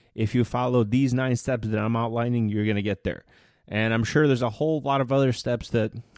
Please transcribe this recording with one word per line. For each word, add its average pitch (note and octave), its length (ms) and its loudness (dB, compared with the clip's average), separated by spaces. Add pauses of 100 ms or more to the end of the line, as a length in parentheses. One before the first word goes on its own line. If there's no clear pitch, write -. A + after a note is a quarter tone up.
(160)
If A2+ 180 -2
you A#2+ 100 4
follow B2 380 0
these B2 320 2
nine B2+ 220 0
steps A#2 320 -4
that A2 100 0
I'm A2+ 160 0
outlining, A#2 540 0
you're G#2+ 180 0
gonna G#2 160 2
get G2+ 220 -2
there. - 200 -6 (440)
And A2 260 0
I'm A#2 80 2
sure D3 240 2
there's B2+ 160 2
a A#2+ 80 -2
whole D#3 300 -4
lot C#3 200 0
of B2+ 120 -2
other C3+ 200 2
steps - 380 -4
that A2 220 0 (260)